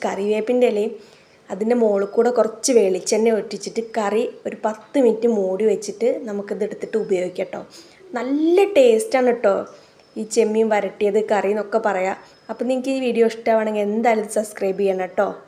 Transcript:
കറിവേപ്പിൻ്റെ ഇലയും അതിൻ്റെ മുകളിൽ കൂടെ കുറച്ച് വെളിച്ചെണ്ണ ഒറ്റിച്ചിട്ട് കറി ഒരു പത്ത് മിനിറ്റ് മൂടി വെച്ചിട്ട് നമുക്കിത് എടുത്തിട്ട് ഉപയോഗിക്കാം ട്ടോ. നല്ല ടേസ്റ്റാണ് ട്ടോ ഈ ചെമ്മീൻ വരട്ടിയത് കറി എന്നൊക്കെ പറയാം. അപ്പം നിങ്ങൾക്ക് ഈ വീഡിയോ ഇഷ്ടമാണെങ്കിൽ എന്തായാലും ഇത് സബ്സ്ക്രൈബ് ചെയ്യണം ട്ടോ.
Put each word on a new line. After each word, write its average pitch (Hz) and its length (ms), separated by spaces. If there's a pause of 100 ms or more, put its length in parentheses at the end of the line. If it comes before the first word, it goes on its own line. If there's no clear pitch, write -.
കറിവേപ്പിൻ്റെ 214 680
ഇലയും 214 200 (640)
അതിൻ്റെ 220 280
മുകളിൽ 202 340
കൂടെ 233 240
കുറച്ച് 220 400
വെളിച്ചെണ്ണ 214 600
ഒറ്റിച്ചിട്ട് 208 440 (140)
കറി 208 260 (240)
ഒരു 220 180
പത്ത് - 400
മിനിറ്റ് 226 320
മൂടി 190 340
വെച്ചിട്ട് 208 380 (200)
നമുക്കിത് 202 380
എടുത്തിട്ട് 202 380
ഉപയോഗിക്കാം 180 480
ട്ടോ. - 80 (560)
നല്ല 294 400 (200)
ടേസ്റ്റാണ് 247 640
ട്ടോ 196 140 (640)
ഈ 220 40 (120)
ചെമ്മീൻ 220 400
വരട്ടിയത് 202 440 (140)
കറി 196 220
എന്നൊക്കെ 214 340
പറയാം. 190 280 (340)
അപ്പം 226 180
നിങ്ങൾക്ക് 262 280
ഈ - 100
വീഡിയോ 226 260
ഇഷ്ടമാണെങ്കിൽ 220 560
എന്തായാലും 220 380
ഇത് - 120
സബ്സ്ക്രൈബ് 196 440
ചെയ്യണം 185 340
ട്ടോ. 196 120 (180)